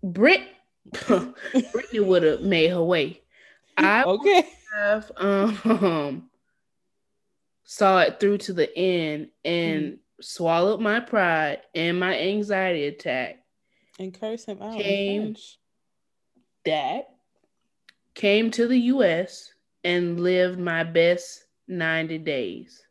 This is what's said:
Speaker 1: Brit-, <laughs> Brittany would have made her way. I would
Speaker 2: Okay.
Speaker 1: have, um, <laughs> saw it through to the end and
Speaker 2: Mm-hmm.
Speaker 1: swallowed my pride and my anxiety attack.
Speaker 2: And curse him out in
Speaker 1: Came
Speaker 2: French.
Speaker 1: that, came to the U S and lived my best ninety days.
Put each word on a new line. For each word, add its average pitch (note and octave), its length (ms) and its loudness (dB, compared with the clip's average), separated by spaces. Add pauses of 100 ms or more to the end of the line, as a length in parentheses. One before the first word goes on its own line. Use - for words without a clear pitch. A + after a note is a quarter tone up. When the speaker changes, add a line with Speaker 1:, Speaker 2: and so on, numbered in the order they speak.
Speaker 1:
Brit-, G#3+ 440 2 (220)
<laughs> - 380 -16
Brittany - 920 -2
would F#3 200 4
have D#3 200 2
made E3 280 4
her F3+ 140 0
way. E3 400 0 (520)
I G3+ 300 4
would G3 140 0
Speaker 2:
Okay. E4+ 280 4 (280)
Speaker 1:
have, G#3 420 -2
um, G3 1160 0
<laughs> - 40 -20 (1200)
saw F#3+ 380 2
it D#3 180 2
through G3+ 200 2
to G3 140 -10
the E3+ 240 0
end E3 520 -2 (140)
and E3 400 -2
Speaker 2:
Mm-hmm. C#3+ 120 -8 (260)
Speaker 1:
swallowed F3 600 0
my A3 180 0
pride F3 600 0 (140)
and E3+ 240 -2
my F3+ 180 -2
anxiety F#3+ 680 -2
attack. C3 540 -6 (600)
Speaker 2:
And F#3+ 180 -12
curse A3+ 280 -10
him G3 160 -14
out G#3+ 140 -12
in G#3 80 -6
Speaker 1:
Came G3+ 400 -2
Speaker 2:
French. - 340 -12 (1080)
Speaker 1:
that, D#3 440 -4 (1040)
came G#3+ 380 2
to A#3 160 0
the B3+ 120 2
U B3 240 2
S F3 500 -2 (300)
and F3 360 -2
lived F3+ 400 0
my E3+ 240 -2
best E3 640 0 (220)
ninety D#3+ 500 -4
days. C3+ 720 -6